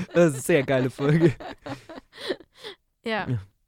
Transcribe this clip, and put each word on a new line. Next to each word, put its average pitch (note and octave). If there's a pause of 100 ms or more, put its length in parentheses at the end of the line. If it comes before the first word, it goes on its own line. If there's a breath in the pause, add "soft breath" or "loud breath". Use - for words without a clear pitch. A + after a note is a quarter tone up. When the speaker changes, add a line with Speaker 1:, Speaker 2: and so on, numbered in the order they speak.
Speaker 1:
ist -
eine E3+
sehr C#3
geile C3
Folge. D#3 (1700 loud breath)
Speaker 2:
Ja. G#3+
Speaker 1:
Ja. B2 (300)